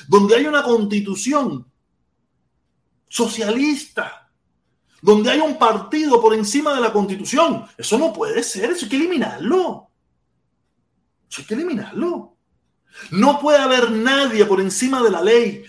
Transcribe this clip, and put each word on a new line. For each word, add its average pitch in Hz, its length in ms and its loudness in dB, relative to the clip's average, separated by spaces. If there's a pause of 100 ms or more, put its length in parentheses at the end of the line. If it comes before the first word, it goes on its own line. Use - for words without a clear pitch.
donde 202 280 4
hay 277 100 2
una 302 180 0
constitución 208 1040 -2 (1400)
socialista, 233 1200 -4 (720)
donde 214 300 4
hay 285 80 2
un 302 180 0
partido 240 640 2
por 220 140 4
encima 277 400 -2
de 254 60 -2
la 220 100 0
constitución. 208 720 -2 (120)
Eso - 200 -2
no 320 160 0
puede 453 300 -4
ser, 220 280 -6
eso 339 140 -6
hay 208 40 -10
que 269 80 -4
eliminarlo. 320 920 -4 (1400)
Eso - 120 -16
hay - 60 -20
que 214 80 -6
eliminarlo. 302 800 -6 (760)
No 269 280 2
puede 285 200 4
haber 254 320 2
nadie 233 540 2
por 196 140 2
encima 247 420 -2
de 220 100 4
la 170 100 -2
ley, 226 480 2